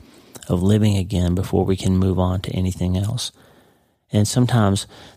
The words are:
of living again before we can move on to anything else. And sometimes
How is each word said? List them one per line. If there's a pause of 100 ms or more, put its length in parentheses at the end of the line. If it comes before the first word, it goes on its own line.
(500)
of
living
again
before
we
can
move
on
to
anything
else. (800)
And
sometimes (320)